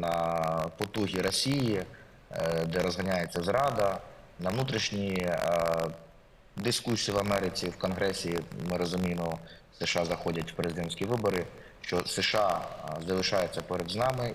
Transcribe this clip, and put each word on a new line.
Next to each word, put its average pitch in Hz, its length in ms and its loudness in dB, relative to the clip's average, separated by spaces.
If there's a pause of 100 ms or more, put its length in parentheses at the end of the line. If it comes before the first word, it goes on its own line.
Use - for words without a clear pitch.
на 85 100 0 (680)
потуги 98 440 0
Росії, 110 600 2 (500)
е, 82 340 0
де 82 120 0
розганяється 90 640 0
зрада, 107 580 2 (380)
на 92 120 0
внутрішні, 104 680 0
е, 87 160 2 (1200)
дискусії 110 600 0
в 101 40 6
Америці, 98 480 0
в 85 80 -6
Конгресі, 92 640 0 (320)
ми 90 60 0
розуміємо, 87 640 0 (440)
С 85 40 -2
Ш - 140 2
А 85 40 4
заходять 82 480 -2
в - 20 -14
президентські 85 500 -2
вибори, 101 420 0 (340)
що - 260 0
С - 160 -2
Ш - 160 2
А, 90 220 4 (380)
е, 82 80 -6
залишається 92 540 2
поряд 87 300 -2
з 92 60 -2
нами, 123 380 0